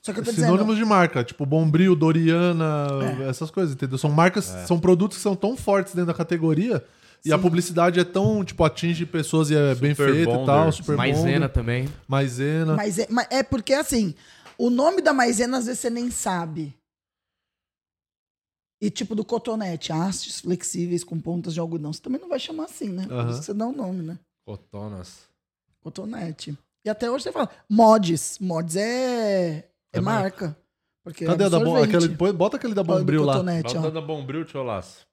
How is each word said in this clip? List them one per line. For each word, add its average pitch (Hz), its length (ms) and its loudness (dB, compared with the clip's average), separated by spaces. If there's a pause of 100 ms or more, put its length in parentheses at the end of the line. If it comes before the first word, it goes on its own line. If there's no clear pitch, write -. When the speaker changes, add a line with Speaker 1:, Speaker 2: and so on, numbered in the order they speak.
Speaker 1:
Só 214 100 -8
que 185 60 -6
eu 233 60 -6
tô - 80 -4
Speaker 2:
Sinônimos 175 280 4 (140)
Speaker 1:
dizendo - 0 -
Speaker 2:
de 220 100 0
marca, 175 380 4
tipo 139 240 -6
Bombril, 160 480 4
Doriana, 160 920 2 (360)
Speaker 1:
É. 135 40 -4
Speaker 2:
essas 156 200 -6
coisas, 165 280 -2
entendeu? 131 200 -4
São 147 140 0
marcas, 147 420 4
Speaker 3:
É. 90 140 -10
Speaker 2:
são 170 140 2
produtos 185 380 4
que - 40 -12
são 202 140 0
tão 220 200 -2
fortes 196 380 0
dentro 175 140 -2
da 165 60 -2
categoria 165 680 0 (400)
e 156 80 0
a 202 40 4
Speaker 1:
Sim. 185 60 2
Speaker 2:
publicidade 175 580 2
é 175 40 2
tão, 196 400 0
tipo, 165 200 0
atinge 165 420 -2
pessoas 160 440 0
e 156 40 4
é 143 220 4
bem 143 180 2
Speaker 3:
Super 139 200 4
Speaker 2:
feita 160 160 4
e 120 40 4
Speaker 3:
Bonder. 131 120 0
Speaker 2:
tal, 151 260 6
Super - 240 -2
Speaker 4:
Maisena 135 360 2 (140)
Speaker 2:
Bonder. - 40 -2
Speaker 4:
também. 123 380 -2 (200)
Speaker 2:
Maisena. 139 680 0
Speaker 1:
Mas 185 240 -2
é, 226 100 0
mas 233 220 0
é 262 140 0
porque, 262 280 -2
assim, 240 440 0 (420)
o 240 100 0
nome 302 320 2
da 302 120 2
maisena 240 460 2
às 226 80 -4
vezes 247 120 -6
você 240 120 -4
nem 240 200 -4
sabe. 160 640 -6 (2000)
E 208 100 0
tipo - 240 -8
do 208 100 -4
cotonete, 220 680 -6
hastes 175 480 -4
flexíveis 175 640 -4
com 165 140 -8
pontas 170 360 -6
de 170 60 -4
algodão. 160 320 -6
Você - 100 -12
também 269 180 -6
não 359 80 -18
vai 277 120 -4
chamar 320 240 -8
assim, - 240 -10
né? 185 180 -6
Por - 100 -10
Speaker 2:
Aham. 120 140 -2
Speaker 1:
isso 120 100 -6
que 156 60 -12
você 202 80 -8
dá 214 120 -4
o 254 60 -6
nome, 190 300 -6
né? 165 160 -10 (260)
Speaker 3:
Cotonas. 101 760 -14 (600)
Speaker 1:
Cotonete. 175 760 -12 (280)
E 208 60 -2
até 214 180 -4
hoje 254 160 -4
você 349 80 -6
fala, 269 160 -4 (220)
mods. 208 680 4
Mods 170 340 -4
é, 202 100 0
é 220 800 -2 (280)
Speaker 2:
É 175 80 -4
marca. 196 460 -2
Speaker 1:
marca. 247 100 -8 (480)
Porque 170 200 -10
Speaker 2:
Cadê 175 200 2
Speaker 1:
é - 20 4
Speaker 2:
a - 20 2
da 165 120 4
Bom-, 247 160 2
Speaker 1:
absorvente. 214 200 4
Speaker 2:
aquele, 165 200 2
põe, 185 160 2
bota 190 240 0
aquele 226 180 -4
da 196 80 0
Speaker 1:
Olha 170 80 -2
o 190 40 4
do 185 60 2
Speaker 2:
Bombril 147 240 2
lá. 139 100 2
Speaker 1:
cotonete, 160 400 -2
Speaker 3:
Bota 160 140 -2
Speaker 1:
ó. - 20 -2
Speaker 3:
da 160 100 -8
Bombril, 147 440 -8
tio 139 180 -10
Laço. 104 360 -8 (140)